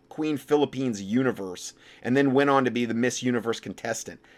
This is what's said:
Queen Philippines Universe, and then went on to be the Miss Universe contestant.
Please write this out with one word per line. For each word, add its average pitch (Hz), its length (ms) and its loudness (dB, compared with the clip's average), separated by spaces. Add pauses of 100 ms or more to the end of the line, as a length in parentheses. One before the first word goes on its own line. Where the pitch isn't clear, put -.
Queen 156 280 -2
Philippines 135 640 0
Universe, 98 720 -2 (260)
and 123 160 0
then 139 160 4
went 143 160 6
on 139 160 4
to 123 60 0
be 120 140 -2
the 117 100 -2
Miss 120 300 -2
Universe 117 340 -2
contestant. - 640 -10 (180)